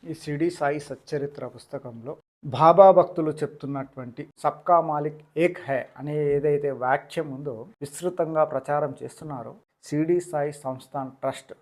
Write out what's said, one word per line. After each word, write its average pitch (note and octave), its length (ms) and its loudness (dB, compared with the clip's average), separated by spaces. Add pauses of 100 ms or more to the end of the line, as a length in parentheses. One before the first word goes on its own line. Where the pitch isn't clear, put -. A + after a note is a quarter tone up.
ఈ D#3+ 80 -8
షిరిడీ D#3 360 -2
సాయి D3+ 300 -2
సచ్చరిత్ర C#3+ 640 -8
పుస్తకంలో A#2+ 720 -14 (280)
బాబా E3 460 8
భక్తులు E3 400 4
చెప్తున్నటువంటి C#3 1000 -10 (100)
"సబ్కా D3+ 420 2
మాలిక్ D3+ 400 -4 (160)
ఏక్ F3 220 2 (100)
హై" C3+ 100 0 (200)
అనే D3 260 -4
ఏదైతే C#3+ 460 0
వాక్యం C#3 640 -2
ఉందో, C3 320 -10 (140)
విస్తృతంగా D#3+ 640 -2
ప్రచారం D3 580 -4
చేస్తున్నారో, B2+ 520 -14 (300)
షిరిడీ D#3+ 360 0
సాయి D3 320 -4
సంస్థాన్ C3 580 -8
ట్రస్ట్ - 520 -8